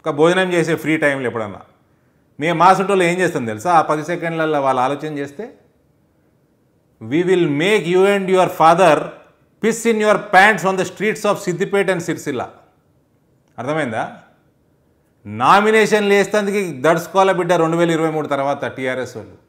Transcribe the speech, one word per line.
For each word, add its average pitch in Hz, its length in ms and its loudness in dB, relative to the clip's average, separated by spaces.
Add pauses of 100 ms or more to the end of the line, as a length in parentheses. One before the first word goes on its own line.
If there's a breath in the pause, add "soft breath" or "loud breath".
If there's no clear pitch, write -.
ఒక 160 100 -6
భోజనం 175 420 2
చేసే 165 240 0
ఫ్రీ 156 200 -2
టైంలో 139 300 0
ఎప్పుడన్నా. 107 320 -8 (800)
మే-, 160 120 -2
మా 170 220 6
సొంటోళ్ళు 190 300 0
ఏం 175 140 0
చేస్తాం 160 260 -2
తెలుసా? 110 280 -4
ఆ 180 100 4
పది 151 220 -2
సెకండ్లలో 160 560 -4
వాళ్ళు 131 220 0
ఆలోచన 143 360 -4
చేస్తే, 143 360 -12 (1500)
"We 139 180 -2
will 175 240 2
make 165 460 0
you 185 140 4
and 202 200 0
your 185 200 2
father 165 540 4 (640)
piss 220 280 0
in 220 40 0
your 214 180 2
pants 190 520 4
on 190 100 0
the 185 100 -2
streets - 460 -6
of - 20 2 (140)
Siddipet 185 440 -2
and 165 180 -4
Sircilla." 127 340 -6 (1120)
అర్థమైందా? 131 540 -6 (1120)
నామినేషన్ 202 800 2
లేస్తందుకు 202 480 0 (140)
దడుచుకోవాల 170 640 0
బిడ్డ 175 200 0
రెండు 165 240 0
వేల 170 140 2
ఇరవై 160 200 0
మూడు 156 160 -6
తర్వాత 139 380 -4
టీఆర్ఎస్ 127 520 -6
వాళ్ళు. 92 160 -16 (160)